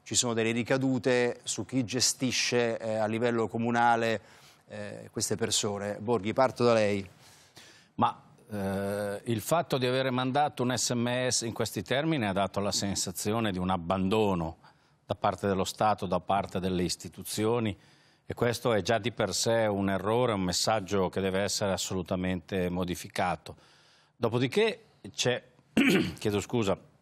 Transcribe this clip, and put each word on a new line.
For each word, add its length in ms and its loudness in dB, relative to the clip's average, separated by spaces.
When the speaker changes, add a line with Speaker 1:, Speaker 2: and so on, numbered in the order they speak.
Speaker 1:
ci 120 -8
sono 200 2
delle 180 2
ricadute 920 2
su 200 -6
chi 180 -2
gestisce, 960 0
eh, 200 -4
a 100 0
livello 420 0
comunale, 720 2
eh, 420 -12
queste 240 -4
persone. 640 -2
Borghi, 360 0
parto 280 2
da 120 6
lei. 340 2
Speaker 2:
Ma, 260 0
eh, 760 -4
il 160 -2
fatto 380 0
di 80 0
avere 240 0
mandato 520 0
un 140 0
S 140 0
M 380 0
S 120 0
in 140 -4
questi 280 -4
termini 440 0
ha 60 0
dato 280 0
la 100 0
sensazione 800 -2
di 80 -2
un 120 -2
abbandono 880 0
da 100 -4
parte 340 0
dello 160 2
Stato, 400 0
da 160 0
parte 400 -2
delle 220 0
istituzioni, 960 -2
e 60 -6
questo 380 0
è 100 4
già 160 4
di 140 -2
per 200 0
sé 340 2
un 220 2
errore, 440 2
un 100 0
messaggio 640 0
che 120 -4
deve 200 0
essere 320 0
assolutamente 960 -2
modificato. 880 -4
Dopodiché 680 0
c'è, 300 0
<clears throat> 460 2
chiedo 220 0
scusa, 380 0